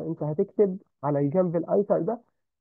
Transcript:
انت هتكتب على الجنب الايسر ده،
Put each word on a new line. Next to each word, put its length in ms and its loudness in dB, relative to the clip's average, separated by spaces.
انت 160 -6
هتكتب 560 0
على 140 0
الجنب 380 2
الايسر 460 0
ده، 180 -4